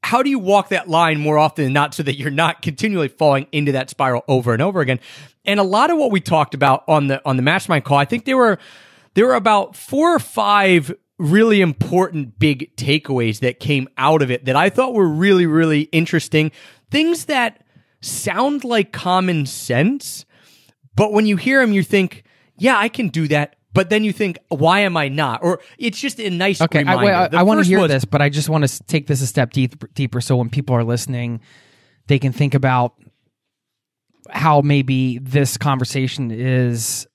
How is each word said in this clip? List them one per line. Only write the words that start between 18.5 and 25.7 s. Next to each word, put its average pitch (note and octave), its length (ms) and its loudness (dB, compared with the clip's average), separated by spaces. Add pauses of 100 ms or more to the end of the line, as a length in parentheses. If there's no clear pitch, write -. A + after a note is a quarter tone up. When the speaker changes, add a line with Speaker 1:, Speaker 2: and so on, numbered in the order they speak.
Speaker 1:
like A#3 300 -2
common F3+ 540 -2
sense, D#3+ 800 -4 (680)
but G#3+ 180 0
when G#3+ 140 2
you G#3 100 0
hear C4 240 0
'em, A#3 120 2
you G3 100 2
think, F#3+ 400 -2 (340)
"Yeah, A#3 220 2
I G#3+ 100 0
can A3+ 200 -4
do D#3+ 180 -2
that." D3 300 -2 (180)
But F#3 160 0
then G#3+ 140 2
you G#3 80 -2
think, F#3+ 260 -4 (100)
"Why E3 320 2
am F#3+ 160 0
I D3+ 120 -2
not?" C3+ 340 -4
Or F3 160 0 (180)